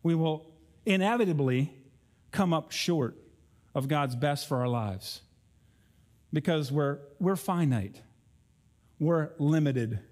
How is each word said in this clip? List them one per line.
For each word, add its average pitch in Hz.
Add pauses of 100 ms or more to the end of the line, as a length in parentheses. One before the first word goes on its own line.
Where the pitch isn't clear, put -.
we 165
will 160 (320)
inevitably 185 (560)
come 180
up 156
short 156 (580)
of 135
God's 143
best 143
for 131
our 123
lives 107 (1080)
because 151
we're, 143 (200)
we're 185
finite. 147 (1000)
We're 156
limited. 139 (140)